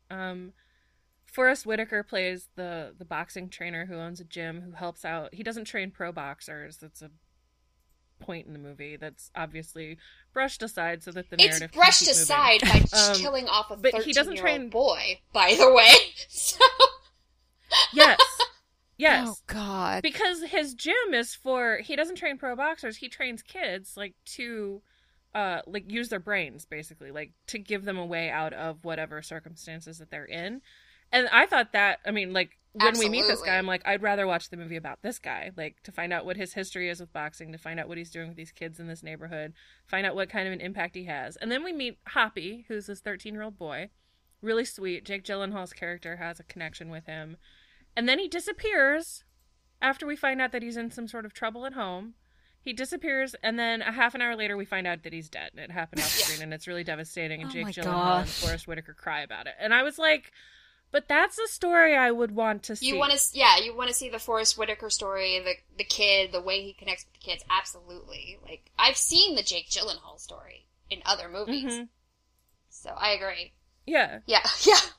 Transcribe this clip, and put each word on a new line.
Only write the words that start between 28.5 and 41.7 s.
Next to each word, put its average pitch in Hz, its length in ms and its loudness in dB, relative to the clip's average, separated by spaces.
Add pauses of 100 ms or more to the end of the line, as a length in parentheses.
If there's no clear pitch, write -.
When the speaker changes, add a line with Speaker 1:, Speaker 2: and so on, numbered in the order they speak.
Speaker 1:
of 160 300 -10
whatever 156 380 -8
circumstances 160 800 -16
that 156 100 -20
they're 147 160 -12
in. 202 360 -10 (500)
And 247 200 2
I 254 140 8
thought 247 280 2
that, 202 340 2
I - 40 -4
mean, 190 220 -6
like, 185 240 -2 (160)
when 220 240 4
we 220 100 2
meet 233 200 0
this - 140 0
guy, 175 80 -4
Speaker 2:
Absolutely. - 20 0
Speaker 1:
I'm 185 160 0
like, 185 200 -2
"I'd 196 140 0
rather 202 240 0
watch 175 240 -2
the 175 80 -14
movie 165 200 -10
about 147 260 -12
this - 160 -8
guy, 131 360 -10
like, 156 280 -12
to 196 80 -20
find 170 200 -8
out 170 140 -4
what 185 120 -6
his 190 160 -10
history 185 360 -6
is 175 100 -8
with 170 140 -18
boxing, 156 380 -12
to 160 80 -18
find 165 200 -10
out - 80 -8
what 170 120 -12
he's 170 100 -14
doing 165 200 -14
with 165 80 -18
these 160 140 -18
kids 165 280 -14
in 165 80 -14
this 165 160 -14
neighborhood, 156 500 -12 (320)
find 190 220 -2
out 175 80 -2
what 190 140 -2
kind 190 180 -4
of 190 80 -6
an - 60 -12
impact 185 340 -8
he 180 100 -12
has." 143 300 -8
And - 160 -8
then 269 120 -4
we 359 80 -8